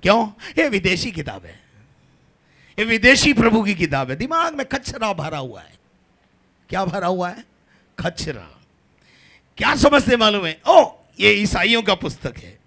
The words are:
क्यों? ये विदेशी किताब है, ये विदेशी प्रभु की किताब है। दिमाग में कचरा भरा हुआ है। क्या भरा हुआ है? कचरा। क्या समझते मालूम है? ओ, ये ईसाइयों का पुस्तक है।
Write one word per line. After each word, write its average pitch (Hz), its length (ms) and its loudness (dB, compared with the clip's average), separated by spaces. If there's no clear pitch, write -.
क्यों? 214 240 2
ये 320 120 2
विदेशी 180 420 -4
किताब 127 340 -12
है, 82 140 -20
ये 208 80 -2
विदेशी 233 480 4
प्रभु 226 300 2
की 202 120 -2
किताब 139 340 -4
है। 131 60 -6
दिमाग 320 400 -4
में 277 100 -8
कचरा 262 480 -8
भरा 156 240 -8
हुआ 120 240 -12
है। 78 160 -20
क्या 185 160 -2
भरा 180 220 -4
हुआ 180 220 -2
है? 226 140 -18
कचरा। 139 500 -8
क्या 247 200 0
समझते 262 400 4
मालूम 208 280 2
है? 156 220 -8
ओ, 320 160 8
ये 202 140 4
ईसाइयों 208 500 0
का 196 120 2
पुस्तक 143 420 -10
है। - 300 -20